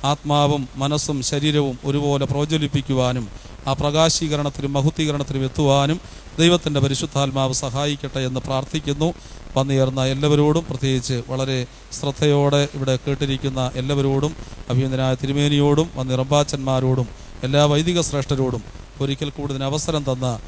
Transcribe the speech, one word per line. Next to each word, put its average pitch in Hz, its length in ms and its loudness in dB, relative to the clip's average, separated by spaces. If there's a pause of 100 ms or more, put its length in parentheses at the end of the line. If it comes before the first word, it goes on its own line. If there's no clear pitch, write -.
(120)
ആത്മാവും 147 500 2 (200)
മനസ്സും 147 360 -2 (120)
ശരീരവും 147 460 0 (140)
ഒരുപോലെ 143 420 0
പ്രോജ്വലിപ്പിക്കുവാനും 139 920 0 (440)
ആ - 20 2 (100)
പ്രകാശീകരണത്തിലും 147 960 0
മഹുദ്ധീകരണത്തിലും 143 720 0
എത്തുവാനും 139 500 4 (440)
ദൈവത്തിൻ്റെ 165 420 4
പരിശുദ്ധാത്മാവ് 135 680 0 (100)
സഹായിക്കട്ടെ 139 640 -4
എന്ന് 127 200 -4
പ്രാർത്ഥിക്കുന്നു. 143 600 -2 (460)
വന്നുയർന്ന 135 460 2 (120)
എല്ലാവരോടും, 147 560 4
പ്രത്യേകിച്ച് 131 480 -2 (140)
വളരെ 131 260 -2 (400)
ശ്രദ്ധയോടെ 143 640 2 (140)
ഇവിടെ 135 200 0 (100)
കേട്ടിരിക്കുന്ന 135 560 -2 (180)
എല്ലാവരോടും, 139 520 2 (400)
അഭിനന്ദനായ 131 500 2
തിരുമേനിയോടും 147 680 4 (100)
വന്നി 131 240 -2
റമ്പാച്ചന്മാരോടും 131 840 2 (400)
എല്ലാ 143 240 4
വൈദിക 165 280 2 (100)
ശ്രേഷ്ഠരോടും 131 540 -2 (400)
ഒരിക്കൽ 139 320 -4
കൂടി 143 180 -6
ഇതിന് 135 180 -4
അവസരം 151 380 -2
തന്ന 127 180 0 (200)